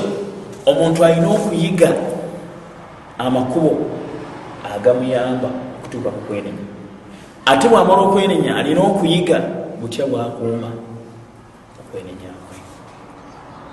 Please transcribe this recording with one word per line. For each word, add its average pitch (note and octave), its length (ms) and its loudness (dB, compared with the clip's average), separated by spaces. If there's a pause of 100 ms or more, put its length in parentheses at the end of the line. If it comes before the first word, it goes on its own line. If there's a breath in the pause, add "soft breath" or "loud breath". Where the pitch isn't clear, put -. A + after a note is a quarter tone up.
(640)
omuntu E3 380 4
alina E3 240 6
okuyiga E3+ 640 2 (1300)
amakubo B2+ 520 2 (960)
agamuyamba B2+ 800 2 (320)
okutuuka - 300 -6
ku - 180 -8
kwenenya. G2+ 360 -8 (840 loud breath)
Ate - 220 6
bw'amala F#3 340 6 (100)
okwenenya, F3 440 2
alina D3 260 2
okuyiga E3+ 560 4 (420)
butya A#2+ 280 -4
bw'akuuma A#2 640 -4 (1080)
okwenenya F#2 520 -14 (160)
kwe. F#2+ 100 -18 (1160)